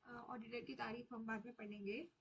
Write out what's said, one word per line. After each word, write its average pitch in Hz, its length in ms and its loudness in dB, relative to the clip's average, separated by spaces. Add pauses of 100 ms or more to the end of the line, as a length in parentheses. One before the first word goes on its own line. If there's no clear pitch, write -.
uh, 240 180 -6 (120)
ऑडिटर 226 320 0
की 269 80 0
तारीफ 226 380 0
हम 226 120 0
बाद 220 200 2
में 247 100 -6
पढ़ेंगे 208 500 0 (160)